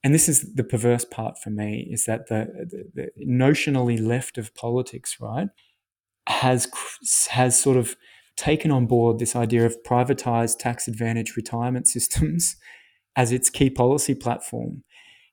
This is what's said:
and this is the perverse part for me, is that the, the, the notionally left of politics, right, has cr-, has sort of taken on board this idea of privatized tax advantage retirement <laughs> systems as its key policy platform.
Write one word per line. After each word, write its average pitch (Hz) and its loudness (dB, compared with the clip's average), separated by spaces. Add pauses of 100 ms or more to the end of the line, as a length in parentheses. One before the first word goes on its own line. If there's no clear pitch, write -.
and 139 6
this 165 4
is - 0
the 127 0
perverse 120 0
part - -8
for - -10
me, 104 -6
is - -4
that 113 -4
the, 107 -4 (280)
the, - -8
the 139 -12
notionally 127 2
left 120 -2
of 107 -12
politics, - -6
right, 120 -6 (800)
has 127 2
cr-, - -14 (280)
has 123 4
sort 131 4
of 120 0 (380)
taken 151 0
on 123 4
board 117 4
this 117 -2
idea 117 4
of 117 0
privatized 120 0
tax 120 -4
advantage 113 -4
retirement 120 -4
<laughs> - -2
systems 156 -2 (580)
as 120 2
its 123 0
key 139 2
policy 131 2
platform. - -6 (480)